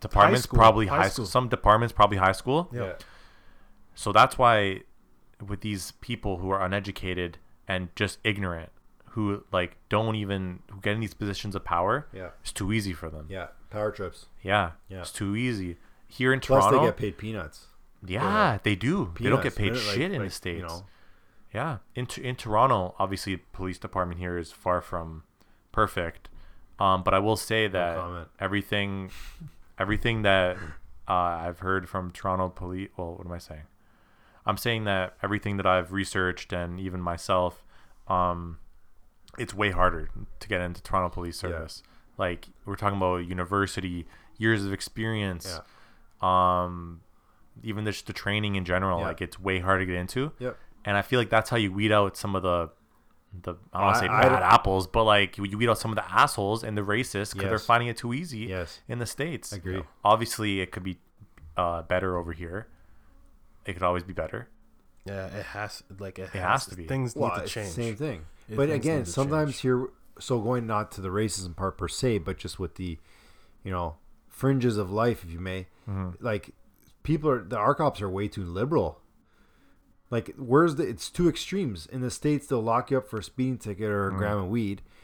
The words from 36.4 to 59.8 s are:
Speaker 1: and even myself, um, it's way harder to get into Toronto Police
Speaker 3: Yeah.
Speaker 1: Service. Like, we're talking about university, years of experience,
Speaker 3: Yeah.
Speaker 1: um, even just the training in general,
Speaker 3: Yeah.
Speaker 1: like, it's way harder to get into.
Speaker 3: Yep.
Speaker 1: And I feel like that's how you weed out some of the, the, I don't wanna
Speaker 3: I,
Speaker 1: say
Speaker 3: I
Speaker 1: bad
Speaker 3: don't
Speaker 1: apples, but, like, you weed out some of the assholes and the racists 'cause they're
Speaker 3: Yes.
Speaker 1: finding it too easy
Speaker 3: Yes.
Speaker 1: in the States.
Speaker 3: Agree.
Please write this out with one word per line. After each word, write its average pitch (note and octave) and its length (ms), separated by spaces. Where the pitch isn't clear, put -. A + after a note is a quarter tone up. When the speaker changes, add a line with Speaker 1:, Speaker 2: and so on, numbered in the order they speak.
Speaker 1:
and F2 280
even F#2 200
myself, F2+ 640
um, F2 500
it's - 160
way G2+ 160
harder F2 400
to - 80
get F#2 120
into F2 220
Toronto F#2 260
Police F2 340
Speaker 3:
Yeah. F2+ 80
Speaker 1:
Service. D#2+ 320
Like, F2+ 300
we're G2 100
talking G2+ 220
about F2+ 280
university, F#2 800
years G#2+ 280
of G2 80
experience, G2 880
Speaker 3:
Yeah. F#2 420
Speaker 1:
um, E2+ 360
even G#2+ 220
just G#2 220
the G#2 60
training G#2 440
in F#2 80
general, F2+ 360
Speaker 3:
Yeah. E2 60
Speaker 1:
like, E2 160
it's - 160
way F#2+ 220
harder F#2 260
to F2+ 60
get F2+ 80
into. C3 380
Speaker 3:
Yep. B2 180
Speaker 1:
And G2+ 120
I G2+ 60
feel B2+ 160
like A2 120
that's A2+ 200
how A#2+ 60
you G#2 160
weed G#2 200
out G2+ 240
some G2 200
of F#2 60
the, F2 280
the, F2+ 120
I F#2 60
don't G2 80
wanna G2+ 100
Speaker 3:
I, A#2+ 40
Speaker 1:
say G2 80
Speaker 3:
I G#2+ 140
Speaker 1:
bad G#2+ 60
Speaker 3:
don't F#2 140
Speaker 1:
apples, F#2+ 440
but, A2+ 180
like, G2+ 340
you G2+ 200
weed A#2+ 100
out G#2+ 100
some A2+ 120
of G#2+ 60
the G2+ 140
assholes A2 520
and G#2+ 140
the G#2 60
racists G#2 500
'cause G2 100
they're F#2+ 100
Speaker 3:
Yes. G#2+ 140
Speaker 1:
finding A#2+ 220
it A#2 80
too A#2+ 160
easy C#3 280
Speaker 3:
Yes. F#2 480
Speaker 1:
in A#2+ 100
the A#2+ 80
States. D3 460
Speaker 3:
Agree. F#2 300